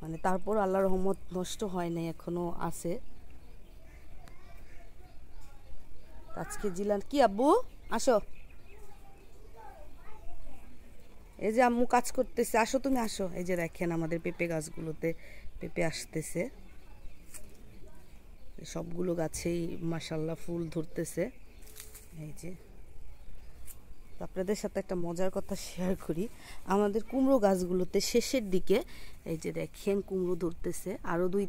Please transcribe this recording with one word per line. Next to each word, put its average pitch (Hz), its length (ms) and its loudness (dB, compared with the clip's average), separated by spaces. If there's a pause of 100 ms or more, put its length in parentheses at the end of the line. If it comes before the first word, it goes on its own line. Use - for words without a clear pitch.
মানে 160 200 -4
তারপর 190 360 4
আল্লাহর 190 260 4
রহমত 190 320 6 (160)
নষ্ট 180 320 -2
হয় 180 260 0
নাই, 165 180 -2
এখনো 175 500 -2
আছে। 170 420 0 (3250)
আজকে 185 340 -2
জিলান, 202 300 2 (100)
কি 285 120 8
আব্বু? 240 340 8 (340)
আসো। 226 300 6 (3250)
এই 214 140 2
যে 233 100 8
আম্মু 240 240 8
কাজ 240 260 6
করতেছে, 240 460 2
আসো 233 200 4
তুমি 262 200 4
আসো। 202 360 0
এই 175 100 -2
যে 180 120 2
দেখেন 170 360 0
আমাদের 165 280 2
পেঁপে 175 280 -2
গাছগুলোতে 160 680 -2 (460)
পেঁপে 170 240 0
আসতেছে, 165 640 -2 (2250)
সবগুলো 170 480 -2
গাছেই 170 680 -2
মাশাআল্লাহ 165 560 -2
ফুল 170 320 -2
ধরতেছে। 165 640 -2 (880)
এই 156 140 -8 (100)
যে, 180 120 -6 (1600)
তো 180 60 -6
আপনাদের 185 300 -2
সাথে 196 260 -2
একটা 190 140 -4
মজার 175 360 2
কথা 190 260 -2
শেয়ার 185 400 0
করি, 180 320 -2 (380)
আমাদের 202 380 4
কুমড়ো 262 340 6
গাছগুলোতে 185 600 4
শেষের 233 500 2
দিকে 190 320 6 (420)
এই 165 120 -2
যে 165 160 -4
দেখেন 165 480 0
কুমড়ো 185 360 0
ধরতেছে, 175 680 -2
আরও 180 260 2
দুই 196 200 2